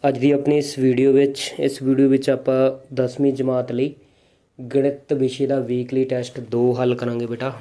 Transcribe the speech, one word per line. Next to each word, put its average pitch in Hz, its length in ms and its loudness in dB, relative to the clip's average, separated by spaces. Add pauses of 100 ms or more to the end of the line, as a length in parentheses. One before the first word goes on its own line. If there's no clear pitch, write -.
ਅੱਜ 127 100 -2
ਦੀ 135 120 4
ਆਪਣੀ 147 280 2
ਇਸ 147 200 -4
ਵੀਡੀਓ 131 340 4
ਵਿੱਚ। 139 280 4 (180)
ਇਸ 139 240 -2
ਵੀਡੀਓ 135 260 4
ਵਿੱਚ 135 220 2
ਆਪਾਂ 131 240 0 (400)
ਦਸਵੀਂ 127 380 0
ਜਮਾਤ 127 400 -2
ਲਈ 135 220 -4 (640)
ਗਣਿਤ 139 540 -2
ਵਿਸ਼ੇ 131 340 0
ਦਾ 139 140 0
weekly 123 440 -2
test 127 360 -6
ਦੋ 120 320 0
ਹੱਲ 123 220 2
ਕਰਾਂਗੇ 120 320 -4
ਬੇਟਾ। 120 340 -6